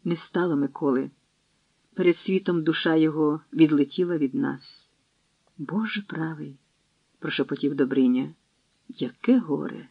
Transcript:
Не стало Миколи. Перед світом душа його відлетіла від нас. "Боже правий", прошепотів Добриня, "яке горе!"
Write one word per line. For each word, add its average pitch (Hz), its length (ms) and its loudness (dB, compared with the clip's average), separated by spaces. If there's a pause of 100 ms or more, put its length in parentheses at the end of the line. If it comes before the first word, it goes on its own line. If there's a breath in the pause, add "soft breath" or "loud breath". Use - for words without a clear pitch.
Не 170 140 -2
стало 170 380 -2
Миколи. 139 560 0 (800)
Перед 175 240 2
світом 185 460 0
душа 160 320 0
його 156 460 2 (120)
відлетіла 160 640 2
від 135 180 -2
нас. 139 260 -4 (960)
"Боже 208 440 -4
правий", 156 560 -8 (640)
прошепотів 143 560 -4
Добриня, 135 580 2 (560)
"яке - 500 0
горе!" 151 520 -6